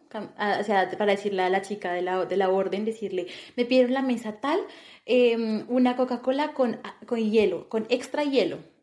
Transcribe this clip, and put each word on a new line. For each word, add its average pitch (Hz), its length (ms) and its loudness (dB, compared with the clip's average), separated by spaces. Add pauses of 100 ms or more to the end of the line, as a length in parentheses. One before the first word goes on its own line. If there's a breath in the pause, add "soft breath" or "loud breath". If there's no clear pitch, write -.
cam-, 214 280 -12
a, 208 220 0
o 208 40 -2
sea, 196 340 2
para 208 140 2
decirle 196 320 0
a 180 60 2
la 196 120 2
chica 190 320 -6
de 175 80 -2
la, 180 240 -2
de 185 100 -4
la 190 140 2
orden, 196 340 0
decirle, 190 440 -6 (280 loud breath)
"Me 240 100 0
pidieron 254 280 4
la 269 80 0
mesa 226 400 -2
tal, 311 180 0 (460 loud breath)
em, 233 640 2
una 247 260 4
Coca-Cola 262 580 -2
con, 247 260 0 (260)
con 233 140 -4
hielo, 208 500 2
con 220 200 -4
extra 269 340 -2
hielo". 262 340 0 (260)